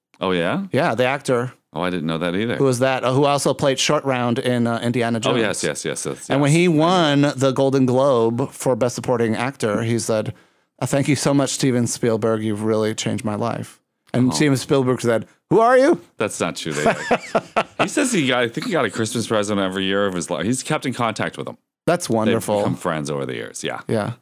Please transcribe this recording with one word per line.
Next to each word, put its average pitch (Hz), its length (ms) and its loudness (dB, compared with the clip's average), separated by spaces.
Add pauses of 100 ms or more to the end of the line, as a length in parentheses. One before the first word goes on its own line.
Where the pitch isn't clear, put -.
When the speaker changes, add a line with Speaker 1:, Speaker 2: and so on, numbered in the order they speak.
(200)
Speaker 1:
Oh, 92 120 0
yeah? 92 420 0
Speaker 2:
Yeah, 135 220 0
the 123 100 2
actor. 127 480 -2 (200)
Speaker 1:
Oh, 78 80 -4
I 90 100 -2
didn't 82 160 -4
know 80 100 -2
that 87 180 -2
either. 110 200 -2
Speaker 2:
Who 139 100 0
was 123 140 2
that? 131 240 0
Uh, 123 100 2
who 139 120 4
also 143 280 2
played 135 260 0
Short 151 240 0
Round 123 360 0
in, 123 260 0
uh, 117 160 0
Indiana 117 360 0
Speaker 1:
Oh, 110 40 -4
Speaker 2:
Jones. 113 200 2
Speaker 1:
yes, 98 220 -2
yes, 76 220 -4
yes, 71 220 -6
yes, - 220 -10
Speaker 2:
And 135 120 2
when 143 100 4
Speaker 1:
yes. 160 80 6
Speaker 2:
he 175 80 4
won 160 540 4 (140)
the 135 160 2
Golden 135 340 2
Globe 123 680 2
for - 240 -2
Best 120 200 0
Supporting 117 400 0
Actor, 113 480 -2
he 117 160 0
said, 110 340 -2 (460)
"Uh, 131 80 -2
thank 139 200 0
you 147 80 2
so 143 200 0
much, 139 160 2
Steven 123 360 0
Spielberg. 113 560 0
You've 107 200 -2
really 107 300 0
changed 110 320 -4
my 107 100 -4
life." 113 440 -6 (340)
And 127 180 4
Speaker 1:
Oh. 120 40 -4
Speaker 2:
Steven 147 200 4
Spielberg 127 460 0
said, 113 240 0 (240)
"Who 180 120 4
are 240 140 6
you?" 269 240 6 (180)
Speaker 1:
That's 107 220 -4
not 82 180 -2
true. 80 160 -6
They, 76 200 2 (440)
Speaker 2:
<laughs> - 440 -4
Speaker 1:
he - 60 0
says 262 260 -2
he 156 140 0
got, 123 160 2
I 117 60 0
think 156 180 -8
he 240 60 -4
got 143 120 2
a 95 60 -2
Christmas 113 340 -4
present 104 340 0
every 95 260 -2
year 98 200 0
of 95 80 -2
his 82 160 -6
life. 82 160 -4
He's 123 160 -2
kept 151 240 -4
in 127 80 -4
contact 110 440 -4
with 67 100 -8
them. 62 100 -14 (300)
Speaker 2:
That's 175 200 0
wonderful. 110 500 0
Speaker 1:
They've 101 80 0
become 120 120 -2
friends 78 320 -4
over 71 160 -4
the 64 80 -8
years. 57 300 -12
Yeah. 64 240 -6
Speaker 2:
Yeah. 110 240 -2 (100)